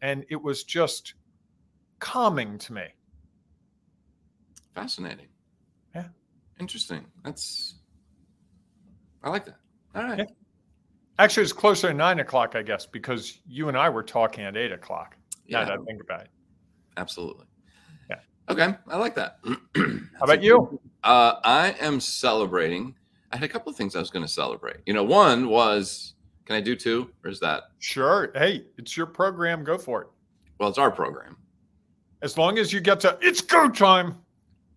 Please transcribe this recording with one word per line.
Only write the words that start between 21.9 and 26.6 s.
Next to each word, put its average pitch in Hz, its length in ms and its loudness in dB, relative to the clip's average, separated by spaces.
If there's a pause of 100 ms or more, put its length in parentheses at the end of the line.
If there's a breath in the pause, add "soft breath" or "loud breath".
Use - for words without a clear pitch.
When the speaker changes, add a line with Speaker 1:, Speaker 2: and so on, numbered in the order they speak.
Speaker 2:
celebrating. 95 920 -2 (380)
I - 40 -8
had 139 80 -4
a 147 80 -6
couple 262 180 -10
of - 60 -16
things 98 180 -6
I 87 60 -4
was 82 100 -8
gonna 82 180 -6
celebrate. 65 480 -6 (100)
You 101 80 -2
know, 101 100 2
one 131 440 6
was, 107 640 0 (320)
can 107 100 -4
I 107 40 -2